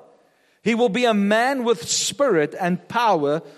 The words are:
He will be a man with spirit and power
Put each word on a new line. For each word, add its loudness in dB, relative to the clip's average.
He 0
will 2
be 0
a 2
man 2
with -2
spirit 0
and -4
power 0